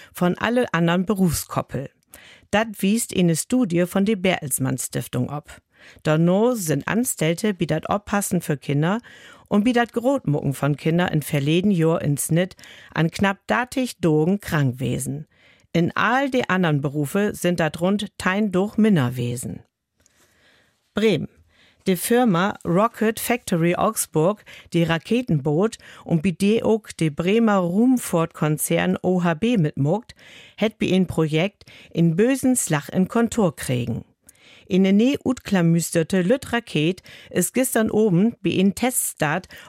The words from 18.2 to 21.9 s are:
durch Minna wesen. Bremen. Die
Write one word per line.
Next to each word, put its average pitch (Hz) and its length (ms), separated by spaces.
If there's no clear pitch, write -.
durch 190 280
Minna 160 360
wesen. 123 460
Bremen. 208 340
Die 185 100